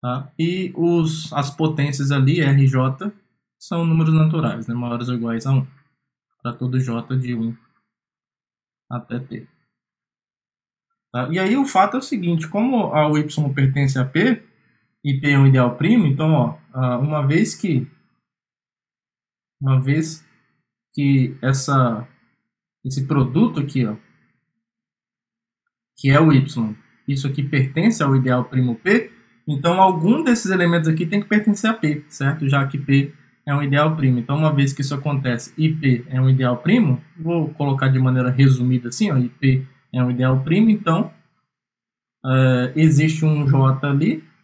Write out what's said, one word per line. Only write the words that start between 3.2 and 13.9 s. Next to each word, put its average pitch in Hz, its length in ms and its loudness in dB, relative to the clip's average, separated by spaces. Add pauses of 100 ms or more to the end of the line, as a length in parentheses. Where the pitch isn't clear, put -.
são 170 300 -6
números 160 260 2
naturais, 156 540 0
né? 117 80 -8
Maiores 120 340 -6
ou 123 60 -2
iguais 117 320 -4
a 135 60 0
um. 135 120 2 (760)
Pra 120 100 -8
todo 127 280 -4
J 120 360 -6
de 123 200 -4
um 113 200 -6 (1300)
até 123 300 -10
T. - 260 -16 (1700)
Tá? 127 180 -4
E 170 80 -2
aí 196 180 0
o 277 80 0
fato 202 300 0
é 254 60 -2
o - 20 -14
seguinte, 170 460 -4
como 226 440 -2
a, 151 160 2
o 151 80 0
Y 147 380 -2
pertence 135 420 0